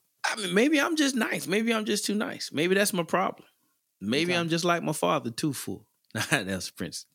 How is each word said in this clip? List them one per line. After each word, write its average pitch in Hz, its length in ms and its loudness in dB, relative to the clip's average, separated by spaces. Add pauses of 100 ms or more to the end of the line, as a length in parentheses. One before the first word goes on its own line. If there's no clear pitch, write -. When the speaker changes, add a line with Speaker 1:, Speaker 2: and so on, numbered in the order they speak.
(260)
Speaker 1:
I - 120 0
mean, 185 160 -4
maybe 277 260 6
I'm 311 160 2
just 277 200 2
nice. 214 320 -2
Maybe 220 260 2
I'm 214 120 0
just 208 200 0
too 202 100 0
nice. - 360 -4
Maybe 175 240 2
that's 202 180 2
my 175 100 0
problem. - 440 -2 (540)
Maybe 143 300 0
Speaker 2:
Okay. 175 80 2
Speaker 1:
I'm 170 100 -2
just 165 160 0
like 170 180 2
my - 100 -2
father, 151 380 0
too 147 220 -2
full. - 320 -8 (160)
<laughs> - 300 -6
That's 95 400 0
Prince. - 420 -8